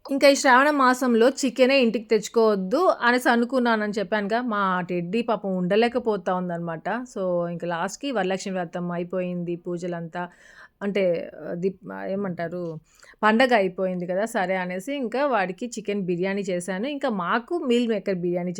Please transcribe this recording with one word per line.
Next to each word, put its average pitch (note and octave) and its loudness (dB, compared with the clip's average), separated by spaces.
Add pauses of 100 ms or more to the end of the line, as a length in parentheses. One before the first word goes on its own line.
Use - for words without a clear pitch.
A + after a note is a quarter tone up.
(100)
ఇంకా C#4 6
ఈ C#4 8
శ్రావణ C4+ 6
మాసంలో B3+ 4
చికెనే C4 4
ఇంటికి A3+ 2
తెచ్చుకోవద్దు A3 2
అనేసి B3 2
అనుకున్నానని A#3 2
చెప్పానుగా. G#3 -2
మా G3+ 0
టెడ్డీ F3+ -2
పాపం G#3 -2
ఉండలేకపోతా G#3 0
ఉందన్నమాట. E3+ -6
So, F#3 -4
ఇంకా E3+ -8
లాస్ట్‌కి F3+ -4
వరలక్ష్మి F#3+ -2
వ్రతం F3 -4
అయిపోయింది, F3 -4
పూజలంతా F3 -8 (540)
అంటే, F#3+ 0
ఆ, - -10
దీప్-, F#3+ -6
ఏమంటారు, F3 -6 (440)
పండగ A#3 6
అయిపోయింది F#3 0
కదా. F#3 0
సరే F#3+ -2
అనేసి F#3 -6
ఇంకా C4 -2
వాడికి G3+ -2
చికెన్ G3+ -4
బిర్యానీ F#3 -2
చేశాను, F#3 -4
ఇంకా C#4+ -4
మాకు A3 -2
మీల్ B3 2
మేకర్ G3+ -2
బిర్యానీ F3 -2